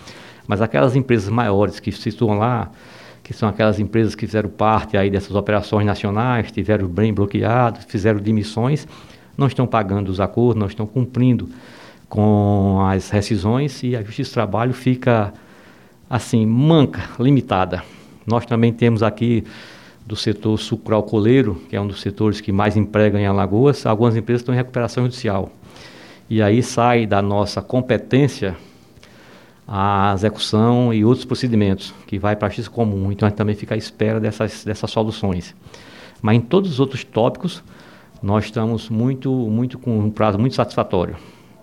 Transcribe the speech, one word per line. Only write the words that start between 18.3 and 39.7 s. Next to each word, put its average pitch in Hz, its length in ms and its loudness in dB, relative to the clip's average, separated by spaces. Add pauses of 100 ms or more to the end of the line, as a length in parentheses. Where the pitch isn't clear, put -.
também 117 280 2
temos 117 280 2
aqui 113 440 0 (600)
do 104 120 -10
setor 110 400 -2
sucroalcooleiro, 107 1000 2 (140)
que 104 80 -4
é - 20 0
um 101 80 -2
dos 98 140 -10
setores 104 400 -2
que - 100 -4
mais 104 240 2
emprega 104 420 2
em 101 80 0
Alagoas, 101 600 2
algumas 113 320 2
empresas 120 240 0
estão 127 120 -4
em 123 40 2
recuperação 123 480 -2
judicial. 101 440 -4 (800)
E 110 120 2
aí 107 200 6
sai 120 460 2
da 101 140 2
nossa 101 400 -2
competência 123 920 0 (1080)
a 101 480 0
execução 113 800 2
e 107 120 2
outros 127 180 4
procedimentos, 104 720 0 (120)
que 98 140 -8
vai 104 160 0
pra 107 140 -2
justiça 107 200 -8
comum. 101 420 -2
Então, 101 140 0
a 104 40 4
gente 104 80 -2
também 104 180 0
fica - 200 -6
à - 20 -2
espera 110 420 -2
dessas, 107 440 -4
dessas 107 280 -6
soluções. 107 640 -4 (640)
Mas 107 140 4
em 117 60 4
todos 190 280 0
os 127 120 -2
outros 135 220 -2
tópicos, - 600 -2 (580)
nós 104 240 0
estamos 113 440 -4
muito, 131 420 -2
muito 123 480 -2